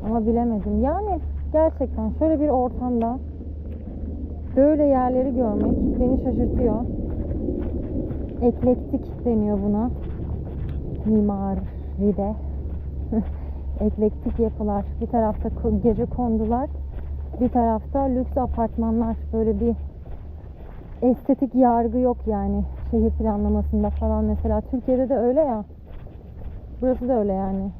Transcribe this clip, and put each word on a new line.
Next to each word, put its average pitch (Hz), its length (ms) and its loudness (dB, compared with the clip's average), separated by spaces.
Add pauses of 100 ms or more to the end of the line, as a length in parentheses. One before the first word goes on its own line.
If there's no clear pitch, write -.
Ama 220 200 0
bilemedim. 220 560 2
Yani 370 360 0 (340)
gerçekten 285 640 2
şöyle 311 220 4
bir 302 80 2
ortamda 247 680 0 (1400)
böyle 294 280 6
yerleri 254 500 4
görmek 220 680 2
beni 247 240 4
şaşırtıyor. 240 520 2 (1700)
Eklektik - 840 0
deniyor 208 380 2
buna. 208 280 0 (1160)
Mimaride. 202 1300 0 (760)
<laughs> 226 140 2 (560)
Eklektik 214 580 0
yapılar. 208 460 0 (160)
Bir 233 60 -2
tarafta 220 420 0
ko-, 214 340 0
gece 226 220 4
kondular. 233 640 0 (720)
Bir 247 80 4
tarafta 226 520 2
lüks 262 380 0
apartmanlar. 226 800 0 (160)
Böyle 220 280 2
bir 233 140 2 (1300)
estetik 254 520 2
yargı 240 440 4
yok 247 180 2 (100)
yani 202 360 0 (280)
şehir 226 200 4
planlamasında 208 800 2
falan. 220 340 0
Mesela 214 360 2
Türkiye'de 254 480 0
de 269 100 2
öyle 247 220 4
ya. 240 240 0 (1160)
Burası 247 260 0
da 254 100 4
öyle 202 140 2
yani. 196 480 -2